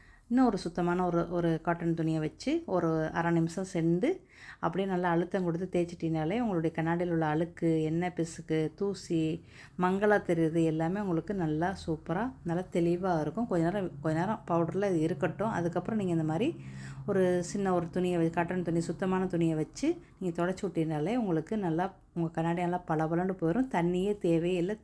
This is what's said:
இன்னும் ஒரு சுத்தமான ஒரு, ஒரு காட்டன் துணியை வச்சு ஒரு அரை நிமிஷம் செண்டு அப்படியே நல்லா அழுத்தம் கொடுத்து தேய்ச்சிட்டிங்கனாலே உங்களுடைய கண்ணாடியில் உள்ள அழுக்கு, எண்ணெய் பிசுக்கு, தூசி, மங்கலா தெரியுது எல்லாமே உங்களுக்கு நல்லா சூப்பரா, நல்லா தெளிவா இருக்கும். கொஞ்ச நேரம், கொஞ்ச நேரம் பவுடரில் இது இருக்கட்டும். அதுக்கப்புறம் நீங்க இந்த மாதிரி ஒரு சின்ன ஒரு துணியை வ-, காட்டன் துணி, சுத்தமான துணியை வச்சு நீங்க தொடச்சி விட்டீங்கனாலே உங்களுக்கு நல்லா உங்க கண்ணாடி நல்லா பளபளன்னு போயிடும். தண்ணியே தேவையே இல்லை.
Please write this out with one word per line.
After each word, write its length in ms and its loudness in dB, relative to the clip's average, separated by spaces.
இன்னும் 180 6
ஒரு 120 2
சுத்தமான 480 0
ஒரு, 240 2
ஒரு 320 2
காட்டன் 320 0
துணியை 260 0
வச்சு 460 -2
ஒரு 460 0
அரை 180 0
நிமிஷம் 420 0
செண்டு 360 2
அப்படியே 280 -2
நல்லா 220 0
அழுத்தம் 340 0
கொடுத்து 280 -2
தேய்ச்சிட்டிங்கனாலே 680 0
உங்களுடைய 340 0
கண்ணாடியில் 380 0
உள்ள 140 2
அழுக்கு, 560 0
எண்ணெய் 340 0
பிசுக்கு, 580 -2
தூசி, 480 -2
மங்கலா 460 4
தெரியுது 380 4
எல்லாமே 360 0
உங்களுக்கு 340 -2
நல்லா 420 0
சூப்பரா, 440 -2
நல்லா 180 -2
தெளிவா 480 2
இருக்கும். 260 -2
கொஞ்ச 180 2
நேரம், 260 0
கொஞ்ச 160 0
நேரம் 280 -2
பவுடரில் 420 0
இது 120 2
இருக்கட்டும். 500 0
அதுக்கப்புறம் 480 -2
நீங்க 140 0
இந்த 120 2
மாதிரி 240 0
ஒரு 380 2
சின்ன 300 -2
ஒரு 160 0
துணியை 280 0
வ-, 120 2
காட்டன் 320 -2
துணி, 180 0
சுத்தமான 460 -2
துணியை 280 2
வச்சு 340 -2
நீங்க 160 -4
தொடச்சி 320 -2
விட்டீங்கனாலே 500 -2
உங்களுக்கு 400 0
நல்லா 300 0
உங்க 160 0
கண்ணாடி 320 0
நல்லா 260 0
பளபளன்னு 520 0
போயிடும். 320 2
தண்ணியே 460 2
தேவையே 380 2
இல்லை. 280 0